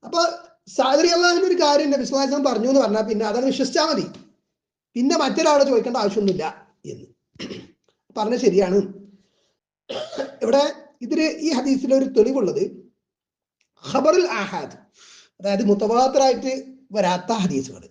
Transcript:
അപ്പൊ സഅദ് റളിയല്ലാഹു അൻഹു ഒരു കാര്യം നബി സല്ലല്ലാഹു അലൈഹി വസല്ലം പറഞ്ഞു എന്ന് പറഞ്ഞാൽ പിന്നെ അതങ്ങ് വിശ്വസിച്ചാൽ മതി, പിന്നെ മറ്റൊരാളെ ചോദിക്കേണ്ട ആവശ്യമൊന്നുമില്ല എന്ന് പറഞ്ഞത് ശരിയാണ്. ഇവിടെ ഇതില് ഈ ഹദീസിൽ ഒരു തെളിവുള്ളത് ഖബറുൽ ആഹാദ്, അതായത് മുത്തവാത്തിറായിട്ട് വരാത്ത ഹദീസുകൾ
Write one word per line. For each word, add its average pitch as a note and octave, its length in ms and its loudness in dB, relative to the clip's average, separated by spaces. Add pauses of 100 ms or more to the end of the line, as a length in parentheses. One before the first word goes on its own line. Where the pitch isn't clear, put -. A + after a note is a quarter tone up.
അപ്പൊ E4 160 -2 (560)
സഅദ് C4+ 260 2
റളിയല്ലാഹു F4 320 2
അൻഹു F#4 160 2
ഒരു F4+ 100 0
കാര്യം D4 300 2
നബി C4 140 0
സല്ലല്ലാഹു C4+ 200 -2
അലൈഹി C4 100 -2
വസല്ലം C#4+ 160 0
പറഞ്ഞു A3+ 200 -2
എന്ന് C4+ 140 4
പറഞ്ഞാൽ G#3+ 240 0
പിന്നെ A3 220 -2
അതങ്ങ് B3 220 0
വിശ്വസിച്ചാൽ D4+ 380 0
മതി, G#3+ 160 -4 (920)
പിന്നെ C4+ 260 2
മറ്റൊരാളെ D4 480 2
ചോദിക്കേണ്ട A#3+ 320 0
ആവശ്യമൊന്നുമില്ല G3 420 -2 (480)
എന്ന് - 140 -18 (1080)
പറഞ്ഞത് A3+ 300 -2
ശരിയാണ്. F#3+ 320 2 (1600)
ഇവിടെ B3+ 200 2 (420)
ഇതില് D#4 220 -2 (200)
ഈ - 100 0
ഹദീസിൽ B3+ 380 -2
ഒരു C4+ 120 2 (100)
തെളിവുള്ളത് G#3+ 480 2 (1200)
ഖബറുൽ D4+ 440 2 (140)
ആഹാദ്, E3+ 340 -10 (640)
അതായത് G3 300 0
മുത്തവാത്തിറായിട്ട് B3+ 840 2 (420)
വരാത്ത F3+ 380 0 (100)
ഹദീസുകൾ C3+ 480 -4